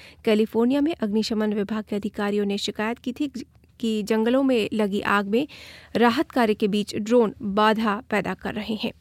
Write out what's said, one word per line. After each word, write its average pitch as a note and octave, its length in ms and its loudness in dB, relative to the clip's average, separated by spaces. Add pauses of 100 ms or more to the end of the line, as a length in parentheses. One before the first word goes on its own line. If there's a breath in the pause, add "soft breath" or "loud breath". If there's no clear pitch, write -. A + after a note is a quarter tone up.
(260 loud breath)
कैलिफोर्निया A3+ 560 2
में D#4 200 0
अग्निशमन G#3+ 520 0
विभाग G#3+ 300 -4
के G#3 120 -8
अधिकारियों G#3 500 -2
ने G3+ 120 -2
शिकायत G#3+ 420 -6
की B3 140 -8
थी D4 180 -4 (480)
कि A3 240 -2
जंगलों A3 400 2
में B3 300 2
लगी G#3 280 0
आग G3+ 260 0
में A#3 200 0 (480 loud breath)
राहत A#3+ 360 2
कार्य A3+ 220 2
के G#3+ 140 0
बीच G3+ 280 -2
ड्रोन A3 460 2
बाधा G#3+ 680 0
पैदा F#3+ 240 -2
कर - 200 -8
रहे G#3+ 220 -6
हैं। G#3+ 260 -6